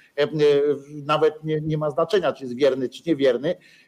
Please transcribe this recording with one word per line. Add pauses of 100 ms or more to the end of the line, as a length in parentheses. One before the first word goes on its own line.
(180)
E,
e, (760)
nawet
nie,
nie
ma
znaczenia,
czy
jest
wierny,
czy
niewierny. (320)